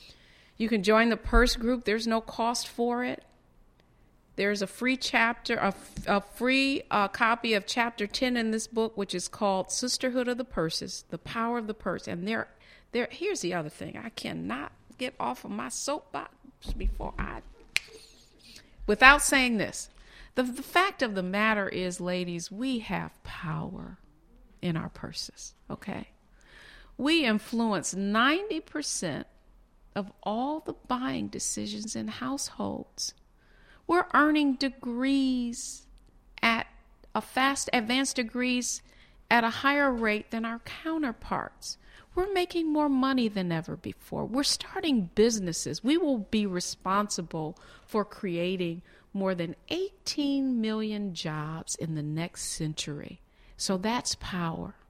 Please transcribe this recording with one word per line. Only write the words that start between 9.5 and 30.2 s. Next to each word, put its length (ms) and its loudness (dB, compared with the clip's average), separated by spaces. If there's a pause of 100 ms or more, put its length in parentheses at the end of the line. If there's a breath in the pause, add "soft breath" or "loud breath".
Sisterhood 560 0
of 100 -2
the 60 -4
Purses, 680 -4
The 100 -8
Power 400 -2
of 80 -6
the 80 -4
Purse. 320 -6
And 200 -6
there, 200 -2 (440 loud breath)
there, 200 0
here's 300 -4
the 120 -2
other 160 -4
thing. 340 -12
I 60 -8
cannot 640 -8 (260)
get 220 -8
off 260 -4
of 60 -10
my 180 -6
soapbox 640 -6 (440)
before 440 -2
I, 220 -6 (1500 loud breath)
without 340 10
saying 360 4
this. 320 -4 (460 loud breath)
The, 80 2
the 200 -4
fact 400 2
of 100 -2
the 80 -2
matter 460 2
is, 320 -4
ladies, 520 -4
we 280 -2
have 320 -6 (120)
power 760 -8 (640)
in 160 0
our 120 -4
purses, 640 -12 (160)
okay? 380 -8 (880 loud breath)
We 280 4
influence 680 0
ninety 640 2
percent 680 -4 (680)
of 160 -6 (120)